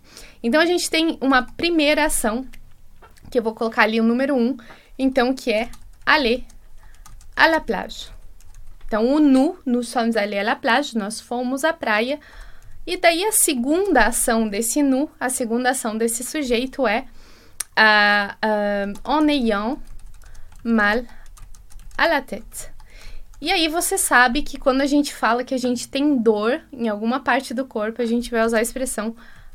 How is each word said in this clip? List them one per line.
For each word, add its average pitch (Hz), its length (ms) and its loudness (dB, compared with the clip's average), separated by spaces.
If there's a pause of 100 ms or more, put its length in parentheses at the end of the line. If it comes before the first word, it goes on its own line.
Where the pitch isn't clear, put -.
(420)
Então, 233 200 4
a 339 40 6
gente 339 240 0
tem 320 300 2
uma 262 240 4
primeira 302 640 2
ação, 254 420 -2 (800)
que - 80 -2
eu 226 60 2
vou 220 100 -2
colocar 226 300 0
ali 220 160 2
o 226 120 4
número 269 220 0
um, 254 220 2 (420)
então, 262 360 2
que 254 180 -4
é 220 160 0 (380)
aller 277 400 2 (920)
à - 120 6
la 214 120 2
plage. - 560 -8 (720)
Então, 220 240 2
o 311 60 4
nous, 294 460 6
nous 240 200 0
sommes 226 300 0
allés 202 240 0
à 196 40 0
la 233 120 0
plage, 254 420 0
nós 214 220 -4
fomos 254 460 -4
à 320 80 2
praia. 240 480 -2 (640)
E 349 100 -4
daí, 339 300 2
a 427 80 0
segunda 294 720 2
ação 226 420 2
desse 226 340 -2
nous, 277 280 2 (100)
a 262 80 -4
segunda 247 440 0
ação 226 260 -4
desse 226 260 -2
sujeito 254 640 -2
é, 214 160 0 (720)
ah, 208 680 4
ah, 208 440 0 (200)
en 302 240 2
ayant 233 480 0 (840)
mal 220 400 2 (960)
à 294 100 2
la 302 140 2
tête. - 480 -12 (720)
E 302 100 -2
aí, 339 160 4
você 349 300 -2
sabe 254 440 4
que 285 160 -6
quando 262 220 2
a 277 60 2
gente 285 280 2
fala 240 300 0
que 247 100 -6
a 262 60 -2
gente 247 300 -2
tem 285 260 2
dor 226 460 2 (100)
em 233 160 -4
alguma 226 320 -2
parte 262 340 0
do 262 120 -4
corpo, 226 360 -4
a 240 40 0
gente 233 260 -2
vai 226 140 2
usar 226 140 2
a - 20 2
expressão 226 520 -4 (420)